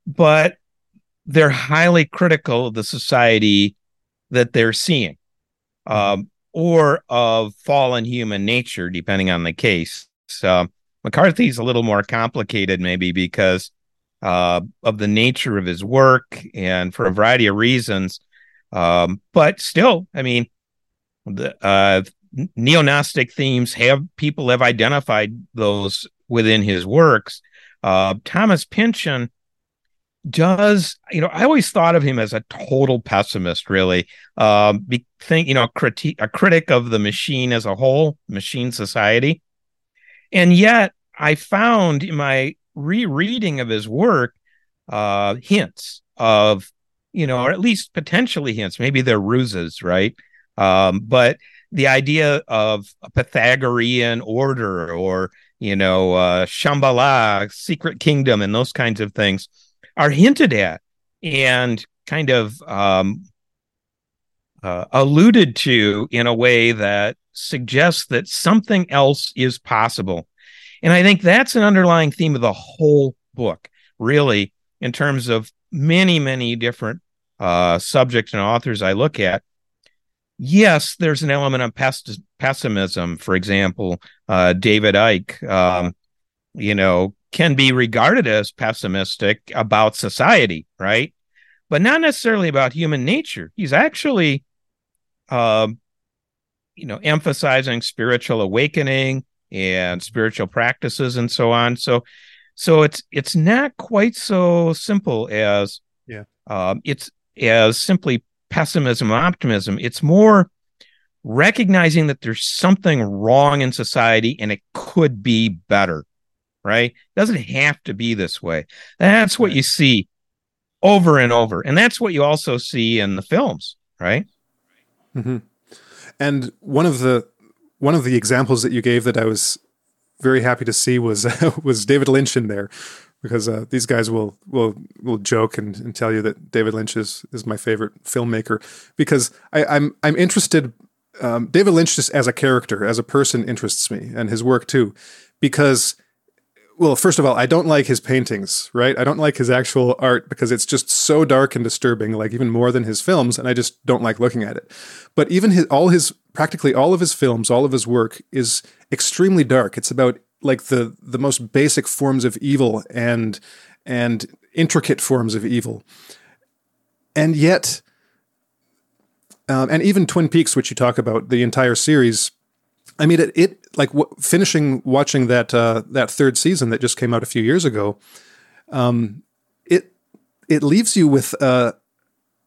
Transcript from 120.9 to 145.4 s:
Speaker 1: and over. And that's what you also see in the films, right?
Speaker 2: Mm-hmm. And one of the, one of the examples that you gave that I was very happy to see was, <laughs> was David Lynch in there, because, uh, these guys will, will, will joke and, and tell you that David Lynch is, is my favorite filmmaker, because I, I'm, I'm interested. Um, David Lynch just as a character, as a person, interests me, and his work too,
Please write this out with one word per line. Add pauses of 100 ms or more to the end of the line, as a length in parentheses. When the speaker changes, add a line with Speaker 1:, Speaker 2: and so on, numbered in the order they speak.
Speaker 1:
and
over.
And
that's
what
you
also
see
in
the
films, (240)
right? (880)
Speaker 2:
Mm-hmm. (800)
And
one
of
the, (520)
one
of
the
examples
that
you
gave
that
I
was (640)
very
happy
to
see
was, (300)
<laughs>
was
David
Lynch
in
there, (540)
because,
uh,
these
guys
will, (100)
will, (280)
will
joke
and,
and
tell
you
that
David
Lynch
is,
is
my
favorite
filmmaker, (340)
because (200)
I,
I'm,
I'm
interested. (480)
Um,
David
Lynch
just
as
a
character,
as
a
person,
interests
me,
and
his
work
too, (460)